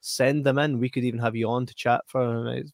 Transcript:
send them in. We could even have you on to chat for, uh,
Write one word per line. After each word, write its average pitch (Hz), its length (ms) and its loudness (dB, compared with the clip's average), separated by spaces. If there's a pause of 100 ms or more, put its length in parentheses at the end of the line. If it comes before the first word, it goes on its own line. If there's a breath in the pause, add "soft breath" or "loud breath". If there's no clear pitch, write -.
send 139 440 0
them 135 140 4
in. 143 220 0
We 127 100 0
could 123 140 -2
even 117 160 -2
have 117 160 -2
you 113 120 0
on 123 160 0
to 123 100 -14
chat - 340 0
for, 117 400 -2
uh, 123 140 -4 (120)